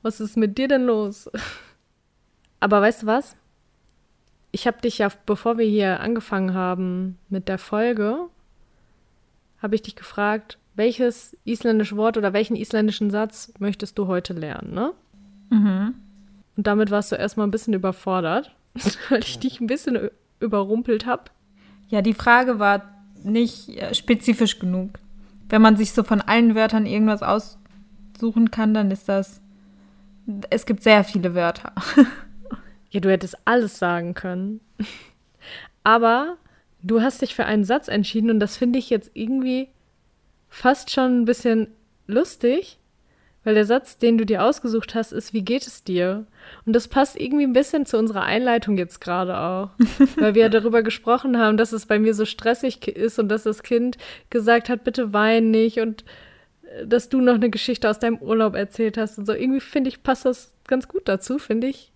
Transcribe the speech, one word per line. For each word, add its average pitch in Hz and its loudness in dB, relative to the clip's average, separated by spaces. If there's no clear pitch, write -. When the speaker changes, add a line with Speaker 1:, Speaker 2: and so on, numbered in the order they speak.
Speaker 1:
Was 220 -6
ist 214 -6
mit 214 0
dir 262 0
denn 262 2
los? 214 -4
Aber 202 4
weißt 226 2
du 214 -4
was? 240 -2
Ich - -8
hab 233 -2
dich 233 -2
ja, 202 0
bevor 226 -2
wir 226 2
hier 208 0
angefangen 202 -4
haben 185 -4
mit 190 -6
der 190 -2
Folge, 214 -2
hab 208 -2
ich 214 0
dich - -18
gefragt, 208 -6
welches 240 -2
isländische 214 0
Wort 226 0
oder 202 0
welchen 220 0
isländischen 214 -2
Satz 214 -6
möchtest 202 -6
du 202 -2
heute 180 -4
lernen, 156 -10
ne? 247 -4
Speaker 2:
Mhm. 208 2
Speaker 1:
Und 208 -2
damit 208 2
warst 208 -2
du - -2
erstmal 208 -2
ein 202 -2
bisschen 220 -4
überfordert, 185 -2
<laughs> - -6
weil 262 2
ich - -8
dich - -6
ein 233 -4
bisschen 254 -2
ü-, - -4
überrumpelt 220 -2
hab. - -6
Speaker 2:
Ja, 214 2
die 214 0
Frage 247 4
war 202 0
nicht, 226 -2
äh, - -8
spezifisch 220 2
genug. 185 -4
Wenn 220 6
man 220 6
sich 208 -2
so 226 2
von 208 0
allen 226 4
Wörtern 220 2
irgendwas 214 0
aussuchen - -4
kann, 214 0
dann 208 0
ist 196 -6
das, 196 -4
es - 0
gibt 202 -2
sehr 208 8
viele 180 -2
Wörter. 170 -2
<laughs> 294 12
Speaker 1:
Ja, 202 -4
du 190 2
hättest 185 -2
alles 226 2
sagen 175 -2
können. 190 -8
<laughs> 208 -6
Aber 233 4
du 220 2
hast 254 0
dich - -4
für - -2
einen 214 2
Satz 247 0
entschieden 220 0
und 220 4
das 208 -2
finde 247 0
ich - -8
jetzt 214 -2
irgendwie 254 -4
fast - 0
schon 254 2
ein 226 2
bisschen 226 0
lustig, 262 -2
weil 214 2
der 214 6
Satz, 233 0
den 233 4
du 220 2
dir 196 0
ausgesucht 226 -2
hast, 226 -4
ist, - -10
„Wie 214 -2
geht 240 -2
es - -12
dir?“ 185 -2
Und 220 2
das 233 2
passt - 2
irgendwie 285 0
ein 262 2
bisschen 285 2
zu 247 -2
unserer 220 0
Einleitung 233 0
jetzt 175 -6
gerade 180 -4
auch, 185 -4
Speaker 2:
<laughs> 262 4
Speaker 1:
weil 214 4
wir 220 6
darüber 226 4
gesprochen 240 0
haben, 214 4
dass 226 2
es 214 -8
bei 208 2
mir 220 4
so 214 0
stressig 233 -2
ki-, 202 -4
ist - -2
und 214 0
dass 208 -2
das 214 -4
Kind 240 0
gesagt 233 2
hat, 247 -2
„Bitte 226 -2
wein 220 4
nicht“ 220 2
und, 226 -4
äh, - -14
dass 226 0
du 262 2
noch 247 6
eine 226 2
Geschichte 226 -2
aus 214 -2
deinem 233 0
Urlaub 220 0
erzählt 208 -2
hast 214 -6
und 202 -10
so. 214 -2
Irgendwie 262 0
finde 269 -2
ich, - -12
passt 262 -2
das - -2
ganz 262 -2
gut - -6
dazu, 202 -2
finde 233 -2
ich - -10